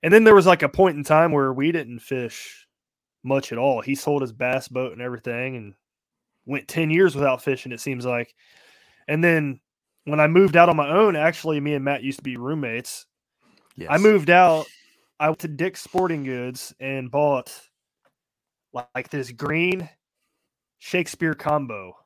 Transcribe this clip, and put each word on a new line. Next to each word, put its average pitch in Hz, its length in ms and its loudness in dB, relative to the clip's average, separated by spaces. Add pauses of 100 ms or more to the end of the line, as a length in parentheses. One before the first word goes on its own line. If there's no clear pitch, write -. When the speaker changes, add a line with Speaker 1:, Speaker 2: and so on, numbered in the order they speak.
Speaker 1:
and 165 100 2
then 220 120 8
there 220 100 10
was, 185 120 8
like, 180 160 4
a 143 60 0
point 180 280 2
in 143 80 -8
time 156 280 4
where 135 200 0
we 139 200 -2
didn't 123 280 -8
fish - 640 -12 (560)
much 135 300 -4
at 117 60 -8
all. 123 220 0
He 135 140 -4
sold 143 280 -2
his 123 100 -8
bass 127 360 -6
boat 127 240 -6
and 101 100 -18
everything 123 540 -10
and 104 180 -16 (720)
went 135 220 -8
ten 160 220 -4
years 170 240 4
without 139 280 -2
fishing, 131 300 -6
it 117 80 -16
seems 123 260 -8
like. 120 280 -6 (760)
And 156 140 -2
then 156 380 0 (440)
when 151 160 -2
I 151 60 6
moved 170 300 4
out 170 120 8
on 165 80 2
my 147 140 -2
own, 190 260 2
actually, 160 440 -2
me 147 140 -4
and 135 100 -6
Matt 139 180 -2
used 135 160 -8
to - 60 -20
be 127 120 -8
roommates. 123 680 -8 (720)
I 85 160 -4
Speaker 2:
Yes. 165 80 2
Speaker 1:
moved 202 280 4
out. 175 360 6 (540)
I 151 80 0
went 156 120 -4
to 170 80 -10
Dick's 160 340 -6
Sporting 170 420 -4
Goods 127 560 -10
and 131 300 -8
bought, 143 420 -2 (1200)
like, 127 380 -12
this 131 200 -8
green 165 580 -4 (880)
Shakespeare 170 560 -4
combo. 120 600 -6 (120)